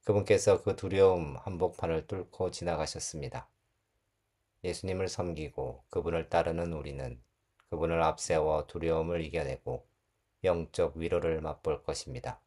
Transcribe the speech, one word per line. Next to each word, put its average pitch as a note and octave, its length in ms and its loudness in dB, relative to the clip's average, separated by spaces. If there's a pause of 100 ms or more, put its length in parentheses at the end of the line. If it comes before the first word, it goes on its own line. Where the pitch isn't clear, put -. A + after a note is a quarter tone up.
그분께서 G2+ 580 4
그 - 140 0
두려움 F#2 600 4
한복판을 F2 720 -2
뚫고 F#2 440 -4
지나가셨습니다. D3+ 960 -6 (1160)
예수님을 F#2 420 -2
섬기고 D#2 840 -6
그분을 E2 380 -2
따르는 E2+ 460 0
우리는 C#2 500 -8 (460)
그분을 E2 340 2
앞세워 D#2 640 2
두려움을 E2 540 0
이겨내고 C#2 680 -6 (560)
영적 E2 540 2
위로를 E2 420 0
맛볼 D#2 440 -4
것입니다. - 640 -8